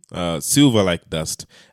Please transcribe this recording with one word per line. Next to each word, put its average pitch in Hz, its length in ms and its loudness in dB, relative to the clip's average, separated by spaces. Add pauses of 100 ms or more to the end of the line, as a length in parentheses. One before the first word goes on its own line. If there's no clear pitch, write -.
(120)
uh, 85 300 -6
silver 123 420 4
like 87 260 -2
dust, - 360 -8 (280)